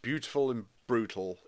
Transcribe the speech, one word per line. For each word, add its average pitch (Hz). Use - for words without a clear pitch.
beautiful 143
and 113
brutal 98